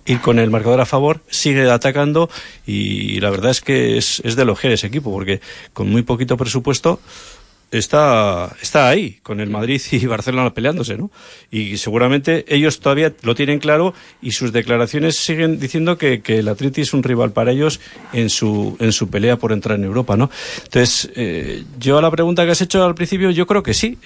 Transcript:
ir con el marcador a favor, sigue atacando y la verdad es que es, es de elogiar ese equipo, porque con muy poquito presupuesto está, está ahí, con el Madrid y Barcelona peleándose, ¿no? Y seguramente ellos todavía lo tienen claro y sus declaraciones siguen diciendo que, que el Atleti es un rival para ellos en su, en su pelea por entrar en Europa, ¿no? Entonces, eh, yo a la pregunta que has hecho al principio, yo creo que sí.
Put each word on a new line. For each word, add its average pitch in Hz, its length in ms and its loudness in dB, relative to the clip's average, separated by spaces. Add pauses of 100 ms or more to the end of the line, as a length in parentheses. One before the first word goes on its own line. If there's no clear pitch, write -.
ir 123 140 2
con 117 180 4
el 113 120 4
marcador 113 300 2
a 120 60 2
favor, 147 420 0
sigue 135 400 2
atacando 143 640 2 (340)
y 101 540 -4
la 101 120 0
verdad 98 200 0
es 131 100 0
que 123 380 0
es, - 260 -4
es 113 120 -2
de 131 60 2
elogiar 120 300 0
ese 104 140 -2
equipo, 120 260 -4
porque 95 280 -4 (320)
con 98 180 -4
muy 117 120 2
poquito 127 340 -2
presupuesto 131 640 -2 (720)
está, 107 920 2
está 139 260 4
ahí, 107 360 0
con 104 160 -8
el 104 100 -4
Madrid 117 300 -2 (100)
y 127 160 0
Barcelona 127 480 -2
peleándose, 127 420 -2
¿no? 104 140 -8 (400)
Y 104 280 -4
seguramente 135 680 0 (100)
ellos 147 240 2
todavía 151 340 2 (100)
lo 117 120 0
tienen 143 240 0
claro 151 360 2 (280)
y 123 80 -6
sus 117 220 -4
declaraciones 120 640 0
siguen 160 420 0
diciendo 165 400 -2
que, 127 220 0
que 110 180 0
el 107 100 0
Atleti 139 340 -2
es 139 120 -4
un 131 80 2
rival 117 300 0
para 113 180 2
ellos 143 300 0 (320)
en 117 180 0
su, 104 480 -2
en 113 140 2
su 107 180 -2
pelea 113 280 2
por 117 140 -2
entrar 107 260 -2
en 101 60 -2
Europa, 104 320 0
¿no? 131 140 2 (320)
Entonces, - 540 0
eh, 85 480 -6 (160)
yo 135 180 4
a 156 40 4
la 160 100 4
pregunta 170 320 2
que 170 80 2
has - 100 0
hecho 185 220 2
al 175 100 2
principio, 185 360 -2
yo 175 160 2
creo 202 180 0
que 113 100 0
sí. 233 320 -2